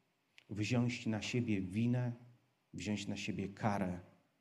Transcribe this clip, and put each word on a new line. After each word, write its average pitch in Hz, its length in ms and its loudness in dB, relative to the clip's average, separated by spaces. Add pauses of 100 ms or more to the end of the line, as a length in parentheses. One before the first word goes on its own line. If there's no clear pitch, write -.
(500)
wziąć 117 560 0
na 110 160 0
siebie 117 380 2
winę, 120 520 2 (640)
wziąć 98 320 -2
na 104 100 -4
siebie 95 320 -2
karę 98 520 0 (400)